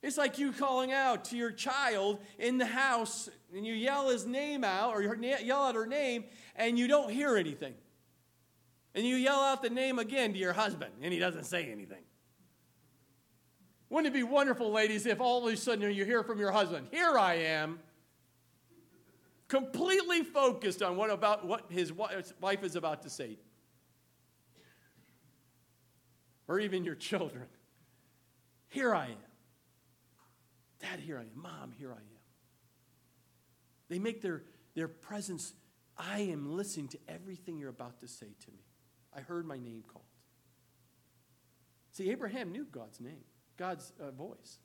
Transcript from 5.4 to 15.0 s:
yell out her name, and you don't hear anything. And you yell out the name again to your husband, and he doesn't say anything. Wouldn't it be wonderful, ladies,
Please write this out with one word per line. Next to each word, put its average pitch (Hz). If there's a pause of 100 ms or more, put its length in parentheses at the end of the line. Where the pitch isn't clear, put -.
yell 269
out 247
her 220
name, 247 (300)
and 233
you 247
don't 277
hear 262
anything. 147 (1200)
And 208
you 254
yell 269
out 269
the 233
name 262
again 233
to 190
your 185
husband, 170 (100)
and 170
he 170
doesn't 170
say 165
anything. 98 (1900)
Wouldn't 294
it -
be 262
wonderful, 247
ladies, 214